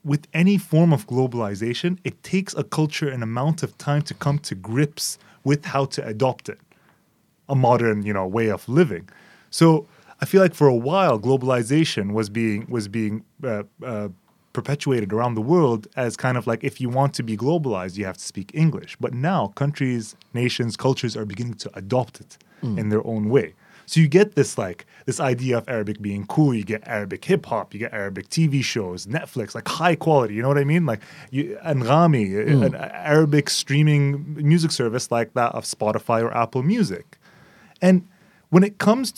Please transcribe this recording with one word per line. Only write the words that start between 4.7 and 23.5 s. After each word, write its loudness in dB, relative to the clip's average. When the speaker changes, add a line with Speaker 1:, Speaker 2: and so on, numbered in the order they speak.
Speaker 1:
with 0
how -2
to -8
adopt -2
it, -12
a 0
modern, 2
you -2
know, -2
way 0
of -4
living. 0
So 4
I -2
feel 4
like 4
for 4
a 4
while, 2
globalization 0
was -2
being, -2
was -4
being, -4
uh, -4
uh, -8
perpetuated -2
around 0
the -2
world 2
as -2
kind -2
of -6
like, -2
if -6
you -4
want 0
to -4
be -4
globalized, -2
you -4
have -8
to -18
speak -12
English. 0
But -4
now 0
countries, -2
nations, -2
cultures -2
are -6
beginning -8
to -14
adopt -4
it -20
Speaker 2:
Mm. -2
Speaker 1:
in -2
their 0
own -2
way. 2